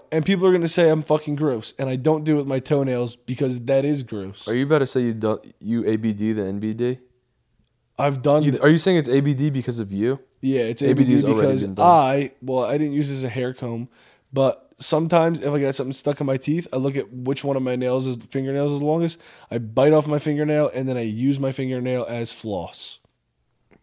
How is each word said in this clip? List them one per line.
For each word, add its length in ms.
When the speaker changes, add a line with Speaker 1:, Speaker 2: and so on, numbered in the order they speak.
Speaker 1:
and 160
people 220
are 40
gonna 140
say 240
I'm 120
fucking 340
gross, 420
and 100
I 60
don't 300
do 100
it 40
with 100
my 100
toenails 560
because 520
that 180
is 180
gross. 460
Speaker 2:
Are 80
you 80
about 160
to 80
say 140
you 120
do, 260
you 260
A 100
B 160
D 200
the 120
N 140
B 160
D? 240
Speaker 1:
I've 260
done 200
Speaker 2:
You, 80
Speaker 1:
th- 120
Speaker 2:
are 60
you 100
saying 180
it's 120
A 120
B 140
D 160
because 280
of 140
you? 260
Speaker 1:
Yeah, 220
it's 200
Speaker 2:
A 120
B 0
D 80
Speaker 1:
A 20
B 0
D 100
Speaker 2:
is 100
already 180
Speaker 1:
because 200
Speaker 2:
been 140
done. 100
Speaker 1:
I, 460
well, 220
I 120
didn't 180
use 180
it 20
as 100
a 40
hair 260
comb, 340
but 460
sometimes 640
if 100
I 80
got 160
something 160
stuck 280
in 60
my 120
teeth, 340
I 60
look 180
at 160
which 320
one 120
of 60
my 140
nails 320
is, 80
fingernails 560
is 100
longest, 400
I 100
bite 340
off 160
my 100
fingernail, 560
and 140
then 80
I 60
use 360
my 140
fingernail 560
as 240
floss. 680